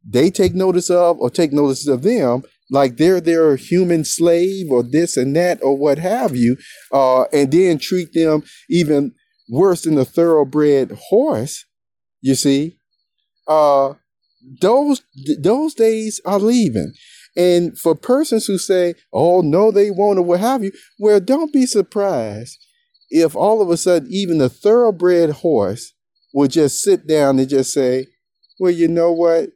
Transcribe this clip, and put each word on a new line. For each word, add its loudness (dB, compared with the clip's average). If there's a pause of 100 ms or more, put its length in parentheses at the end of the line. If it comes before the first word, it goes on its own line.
they 2
take 0
notice 0
of 2
or -4
take -2
notice 0
of -2
them, 0 (280)
like 0
they're 2
their 2
human 0
slave -2
or 2
this -2
and -2
that 0
or 0
what 0
have -4
you, 0 (360)
uh, 2
and 0
then 2
treat -6
them 0 (280)
even 0 (380)
worse 0
than 0
a 0
thoroughbred 2 (200)
horse, -2 (560)
you 0
see. -2 (680)
Uh, 2 (720)
those, 0 (240)
th-, -4
those 0
days -2
are -2
leaving. 0 (440)
And 0
for 0
persons -2
who -2
say, -2 (180)
"Oh, 2
no, 2
they 2
won't," 0
or 0
what 0
have -2
you, -8 (260)
well, 2
don't -2
be 2
surprised -4 (520)
if 2
all 0
of 0
a 0
sudden -2
even -2
the 2
thoroughbred 2
horse -2 (400)
will 0
just 0
sit 0
down 2
and 0
just -2
say, -2 (520)
"Well, 0
you 0
know 0
what? 0